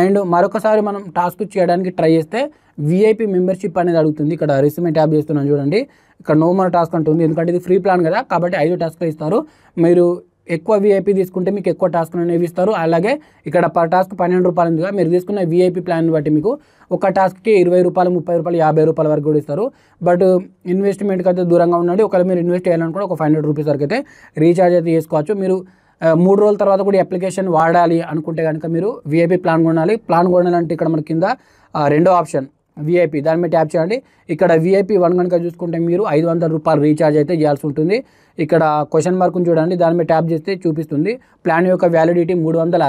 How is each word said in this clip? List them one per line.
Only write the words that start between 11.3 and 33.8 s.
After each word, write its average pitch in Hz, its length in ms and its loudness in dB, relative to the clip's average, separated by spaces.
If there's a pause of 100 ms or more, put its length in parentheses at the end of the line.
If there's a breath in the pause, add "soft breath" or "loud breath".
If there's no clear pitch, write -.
మీకు 190 160 -4
ఎక్కువ 170 220 -2
టాస్క్లు 170 300 -4
అనేవి 175 240 0
ఇస్తారు. 185 240 -2 (100)
అలాగే 190 320 0 (340 loud breath)
ఇక్కడ 170 180 0 (100)
per 170 180 2
task 185 260 0
పన్నెండు 180 300 2
రూపాయలు 170 240 0
ఉందిగా, 165 240 -2
మీరు 165 160 0
తీసుకున్న 185 380 -2
విఐపి 180 360 0
ప్లాన్ 165 280 0
బట్టి 151 200 -2
మీకు 151 160 0 (440 soft breath)
ఒక 196 220 0
టాస్క్కి 190 440 0
ఇరవై 180 260 4
రూపాయలు, 180 300 0
ముప్పై 175 220 -4
రూపాయలు, 170 260 -2
యాభై 156 240 4
రూపాయల 160 240 0
వరకు 160 160 -2
కూడా 151 120 2
ఇస్తారు. 147 240 -4 (400 soft breath)
But 180 160 2 (520)
ఇన్వెస్ట్మెంట్కి 190 580 -2
అయితే 180 200 -2
దూరంగా 175 320 4
ఉండండి. 180 240 0
ఒకవేళ 185 240 0
మీరు 180 140 0
ఇన్వెస్ట్ 180 220 -2
చేయాలనుకుంటే 165 400 -2
ఒక 180 120 -6
ఫైవ్ 160 80 -2
హండ్రెడ్ 151 220 0
రూపీస్ 151 220 -4
వరకు 139 160 -2
అయితే 226 120 -4 (440 loud breath)
రీఛార్జ్ 175 360 4
అయితే 170 180 -2
చేసుకోవచ్చు. 160 360 -2 (100)
మీరు, 185 120 0 (500 soft breath)
ఆ, 165 40 2 (160)
మూడు 196 180 4
రోజుల 208 200 2
తర్వాత 196 240 2
కూడా 196 180 2
అప్లికేషన్ 185 520 -4
వాడాలి 170 400 2 (140)
అనుకుంటే 160 380 -6
కనుక 156 160 -6 (100)
మీరు 190 160 -2 (220)
విఐపి 170 320 2
ప్లాన్ 165 220 2
కొనాలి. 165 280 0 (140)
ప్లాన్ 175 260 2
కొనాలంటే 175 420 0
ఇక్కడ 165 180 -2
మన 156 160 -4
కింద, 165 140 -2 (520 soft breath)
ఆ, 143 180 0
రెండో 170 240 4
ఆప్షన్ 143 280 -4 (400)
విఐపి, 165 380 0
దాని 160 160 0
మీద 170 140 -2
ట్యాప్ 160 180 0
చేయండి. 180 240 -2 (360 soft breath)